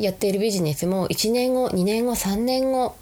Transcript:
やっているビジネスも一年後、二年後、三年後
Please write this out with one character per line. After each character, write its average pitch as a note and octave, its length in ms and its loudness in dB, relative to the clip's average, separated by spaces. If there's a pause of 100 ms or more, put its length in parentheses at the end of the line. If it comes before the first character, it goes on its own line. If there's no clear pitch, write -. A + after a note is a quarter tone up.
や G3+ 100 2
っ F#3+ 40 -8
て G3+ 140 0
い F#3+ 40 2
る G3 80 0
ビ A3 100 0
ジ G3 100 -2
ネ D3+ 140 0
ス E3+ 120 -4
も F#3 220 0
一 - 220 -2
年 B3 240 2
後、 B3+ 180 0
二 F3+ 120 2
年 A3 220 0
後、 A#3+ 100 0
三 G3+ 280 -2
年 C4 280 0
後 B3+ 300 -2